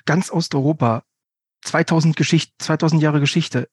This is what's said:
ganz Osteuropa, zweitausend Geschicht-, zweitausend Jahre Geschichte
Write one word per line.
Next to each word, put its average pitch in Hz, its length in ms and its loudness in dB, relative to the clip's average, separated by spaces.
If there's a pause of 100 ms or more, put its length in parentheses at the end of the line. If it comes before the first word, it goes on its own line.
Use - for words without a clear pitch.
ganz 160 260 0
Osteuropa, 139 720 0 (580)
zweitausend 160 540 0
Geschicht-, - 420 0
zweitausend 156 460 0
Jahre 151 160 2
Geschichte 139 540 -2